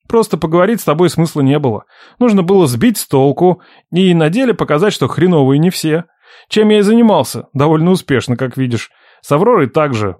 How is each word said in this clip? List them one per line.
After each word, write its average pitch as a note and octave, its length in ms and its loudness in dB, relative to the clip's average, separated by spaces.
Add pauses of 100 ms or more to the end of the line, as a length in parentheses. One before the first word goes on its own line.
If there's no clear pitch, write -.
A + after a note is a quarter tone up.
Просто A3 300 -2
поговорить F3+ 460 -2
с - 20 -16
тобой D#3+ 240 0
смысла D#3+ 320 -2
не C#3 180 2
было. A#2+ 260 -4 (340)
Нужно G#3 240 2
было F#3 240 2
сбить C3 320 -2
с - 100 -12
толку, C#3+ 540 0 (280)
и F3+ 220 2
на D#3+ 160 2
деле A#3 240 0
показать, D#3+ 400 -2
что C3 160 -4
хреновые D3 500 2
не F3 120 2
все. D#3+ 340 -4 (460)
Чем G#3+ 180 2
я G#3+ 120 4
и - 20 2
занимался, G3 720 0
довольно D#3 360 0
успешно, C3 460 -2
как B2+ 220 -8
видишь. B2 320 -4 (340)
С - 80 -6
Авророй E3+ 380 2
так D3+ 240 -2
же. G#2 260 -6